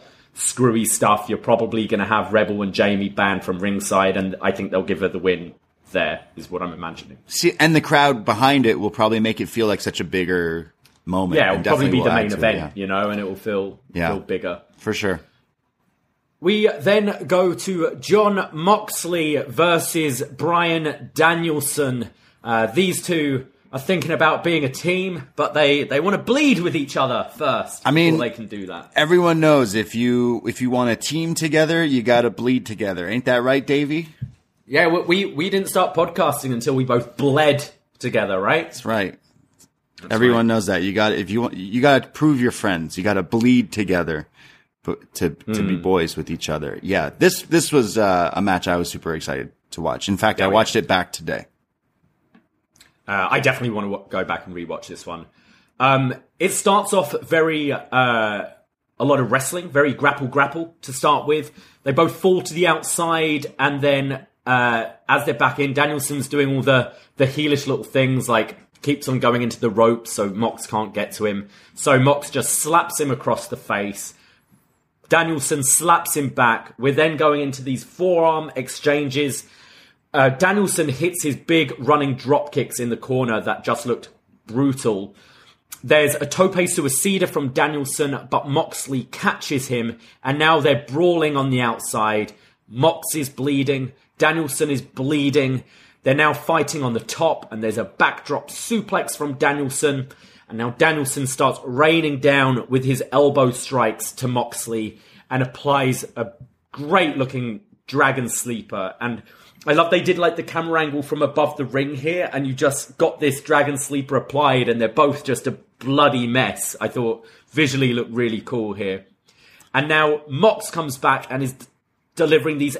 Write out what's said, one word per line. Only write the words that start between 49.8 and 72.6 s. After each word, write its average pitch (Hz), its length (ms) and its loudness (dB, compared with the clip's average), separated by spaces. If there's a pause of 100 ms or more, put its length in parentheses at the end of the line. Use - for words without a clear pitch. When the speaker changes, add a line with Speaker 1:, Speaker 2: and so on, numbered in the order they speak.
Speaker 2:
watch. 71 300 -4
In 95 80 0
fact, 107 200 2
Speaker 1:
Yeah, 101 60 2
Speaker 2:
I 95 40 2
Speaker 1:
we 98 60 2
Speaker 2:
watched 110 220 4
it 117 100 0
back 90 240 0
today. - 360 -8 (1600)
Speaker 1:
Uh, 98 240 -2
I 135 100 0
definitely 127 300 0
wanna 101 200 -6
w-, 98 200 -8
go 95 140 -4
back 85 220 -8
and 92 80 -14
rewatch 82 320 -10
this 87 200 -16
one. 85 200 -12 (540)
Um, 131 340 4 (240)
it 175 120 2
starts 202 420 2
off 190 300 2
very, 160 500 0
uh, 117 60 -4 (1200)
a - 60 0
lot 135 160 4
of 117 120 0
wrestling, 175 380 -2
very 143 240 2
grapple 139 320 0
grapple 143 560 -2
to - 100 -14
start 135 340 0
with. 151 240 -2 (320)
They 139 100 -2
both 160 240 2
fall 185 260 2
to - 120 -10
the 170 120 0
outside, 160 920 -2
and 143 220 0
then, 135 460 0 (200)
uh, 120 400 2 (220)
as 135 160 2
they're 143 100 0
back 131 240 0
in, 139 160 0
Danielson's 143 540 -2
doing 139 260 0
all 131 80 0
the, 127 300 2 (240)
the 135 100 4
heelish 143 400 0
little 120 180 -2
things, 131 440 0
like, 113 280 0 (260)
keeps - 260 -2
on 131 100 0
going 120 240 2
into 117 180 -4
the 117 100 0
ropes 113 420 2
so 101 160 -2
Mox 107 380 -4
can't 107 260 -4
get 104 200 -6
to - 140 -4
him. 101 220 -4 (260)
So 139 240 2
Mox 135 320 2
just - 280 -2
slaps 165 420 0